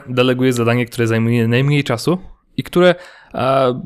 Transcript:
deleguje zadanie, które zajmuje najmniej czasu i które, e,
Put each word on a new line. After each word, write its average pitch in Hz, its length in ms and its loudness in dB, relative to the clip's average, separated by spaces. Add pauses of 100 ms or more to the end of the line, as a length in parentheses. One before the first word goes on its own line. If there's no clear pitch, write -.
deleguje 127 440 2
zadanie, 120 320 0
które 117 220 -2
zajmuje 113 400 0
najmniej 139 360 2
czasu 139 340 -2 (400)
i - 60 -4
które, 175 320 2 (380)
e, 131 520 0